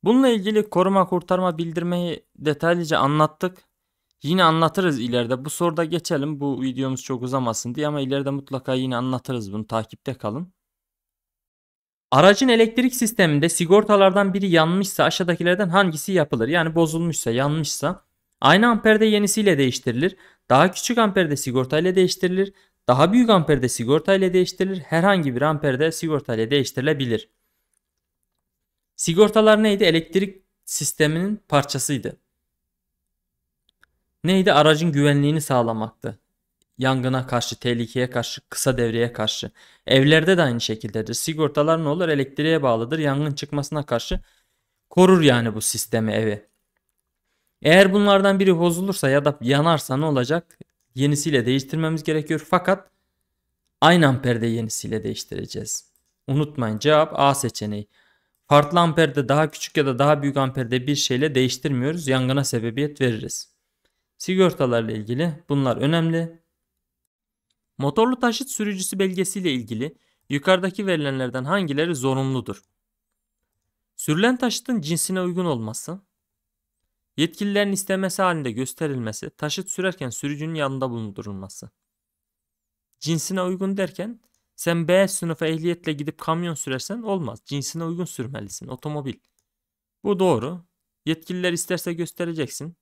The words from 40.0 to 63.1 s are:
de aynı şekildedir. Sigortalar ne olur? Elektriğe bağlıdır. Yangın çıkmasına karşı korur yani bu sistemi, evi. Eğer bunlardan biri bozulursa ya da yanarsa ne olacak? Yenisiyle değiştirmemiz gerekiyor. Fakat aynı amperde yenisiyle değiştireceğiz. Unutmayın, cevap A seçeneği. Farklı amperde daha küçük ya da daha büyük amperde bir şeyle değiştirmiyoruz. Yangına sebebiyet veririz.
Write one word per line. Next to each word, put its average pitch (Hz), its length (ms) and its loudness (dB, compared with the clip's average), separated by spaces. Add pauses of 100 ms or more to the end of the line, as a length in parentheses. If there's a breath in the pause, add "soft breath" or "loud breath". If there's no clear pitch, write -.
de 175 60 2
aynı 117 180 0
şekildedir. 110 540 -6
Sigortalar 156 680 0
ne 147 40 -2
olur? 165 200 -2
Elektriğe 151 540 0
bağlıdır. 120 360 0
Yangın 147 360 0
çıkmasına 143 520 -6
karşı - 340 -4 (720)
korur 185 300 6
yani 120 340 4
bu 110 60 -6
sistemi, 110 520 -2
evi. 107 380 -2 (1120)
Eğer 185 300 8
bunlardan 196 480 4
biri 185 180 4
bozulursa 175 500 0
ya 139 160 4
da 147 160 0
yanarsa 139 560 2
ne 147 80 0
olacak? 147 540 -2 (360)
Yenisiyle 143 520 0
değiştirmemiz 156 580 -2
gerekiyor. 156 460 -4
Fakat 185 400 0 (880)
aynı 165 280 6
amperde 120 380 0
yenisiyle 110 580 -6
değiştireceğiz. 107 880 -10 (340)
Unutmayın, 135 520 -4
cevap 151 420 2
A 139 140 4
seçeneği. 104 540 -8 (640)
Farklı 147 300 4
amperde 147 480 0
daha 151 220 2
küçük - 260 -10
ya 147 100 0
da 127 120 -2
daha 147 240 2
büyük 139 140 -2
amperde 127 500 -2
bir 143 80 0
şeyle 139 400 -2
değiştirmiyoruz. 135 760 -2
Yangına 131 360 0
sebebiyet 127 560 -4
veririz. - 540 -4 (640)